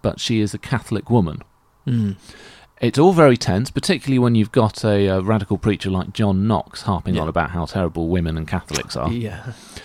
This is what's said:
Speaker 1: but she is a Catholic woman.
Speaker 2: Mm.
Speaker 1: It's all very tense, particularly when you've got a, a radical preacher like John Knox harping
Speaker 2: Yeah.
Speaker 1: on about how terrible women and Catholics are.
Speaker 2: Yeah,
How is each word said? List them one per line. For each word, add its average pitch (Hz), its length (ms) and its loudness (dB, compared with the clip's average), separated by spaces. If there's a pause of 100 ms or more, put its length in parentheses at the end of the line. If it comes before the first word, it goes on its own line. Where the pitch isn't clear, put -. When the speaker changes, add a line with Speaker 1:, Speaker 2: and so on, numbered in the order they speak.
Speaker 1:
but - 180 -4
she 113 220 0
is 104 140 -2
a - 40 -8
Catholic - 520 -4
woman. 92 320 2 (440)
Speaker 2:
Mm. 107 280 0 (640)
Speaker 1:
It's 120 200 0
all 180 120 6
very 151 260 6
tense, 101 340 -2
particularly 135 480 0
when 120 160 4
you've 104 160 2
got 110 340 2
a, 101 220 2
a 95 140 0
radical 101 360 0
preacher 101 320 -2
like 95 240 -2
John 101 320 0
Knox - 380 -2
harping 90 320 -2
Speaker 2:
Yeah. 80 80 -2
Speaker 1:
on 78 40 -4
about 80 220 0
how 85 160 -4
terrible 85 420 -4
women 82 300 -2
and 78 100 -6
Catholics - 480 -6
are. 64 160 -4
Speaker 2:
Yeah, 113 420 -8 (320)